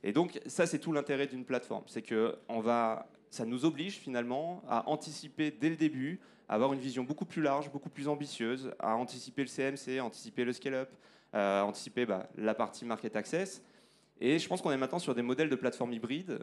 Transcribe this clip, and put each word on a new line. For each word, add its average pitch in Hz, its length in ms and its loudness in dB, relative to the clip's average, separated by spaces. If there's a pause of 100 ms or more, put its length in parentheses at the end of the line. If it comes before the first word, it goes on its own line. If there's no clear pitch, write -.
Et 101 100 -2
donc, 165 340 2
ça, 170 200 2
c'est 160 120 0
tout 165 140 -2
l'intérêt 139 340 2
d'une 127 180 -6
plateforme. 117 420 -2
C'est - 160 -8
que 113 340 2 (120)
on 113 120 0
va, 113 480 2 (220)
ça - 160 -4
nous 123 180 -2
oblige 165 340 0
finalement 135 720 -2
à 113 200 2
anticiper 151 640 -2
dès 143 200 0
le 165 60 -2
début, 151 440 0 (280)
à - 60 0
avoir 131 180 4
une 135 80 -2
vision 127 240 -2
beaucoup 151 200 -2
plus 165 180 -2
large, 147 280 2
beaucoup 143 200 -8
plus 143 160 -6
ambitieuse, 135 720 -2
à 113 180 2
anticiper 123 460 -4
le 127 60 0
C - 140 -2
M 139 140 0
C, 131 240 -2
anticiper 120 440 -2
le 123 80 2
scale-up, 135 380 -2 (440)
euh, 101 280 6
anticiper, 107 440 0
bah, 95 300 0
la 107 180 2
partie 117 300 -2
market 113 320 -2
access. 165 460 -2 (560)
Et 147 200 4
je 165 100 -2
pense 180 140 -2
qu'on 165 80 2
est 135 80 2
maintenant 131 200 0
sur 147 160 0
des 117 60 0
modèles 127 300 2
de 131 60 2
plateforme 123 360 0
hybride 120 500 -4